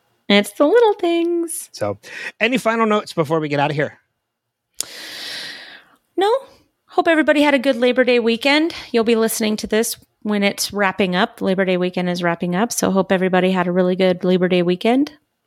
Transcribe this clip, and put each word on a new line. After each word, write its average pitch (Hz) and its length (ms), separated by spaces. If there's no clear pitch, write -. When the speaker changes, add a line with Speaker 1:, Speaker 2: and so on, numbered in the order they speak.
Speaker 1:
It's 202 240
the 294 140
little 427 280
things. 339 800
Speaker 2:
So, 104 260
any 240 180
final 226 280
notes 208 260
before 160 280
we 156 80
get 143 120
out 147 100
of 143 60
here? 143 220
Speaker 1:
No. 392 140
Hope 349 220
everybody 302 340
had 294 120
a 277 40
good 262 180
Labor 247 280
Day 247 140
weekend. 277 560
You'll 226 140
be 233 120
listening 220 420
to - 80
this 220 300
when 208 200
it's - 300
wrapping 190 420
up. - 260
Labor 190 240
Day 185 120
weekend 180 340
is 175 120
wrapping 175 340
up. 226 160
So - 180
hope 190 220
everybody 185 400
had 180 160
a 175 40
really 180 240
good 185 280
Labor 185 240
Day 180 140
weekend. 220 500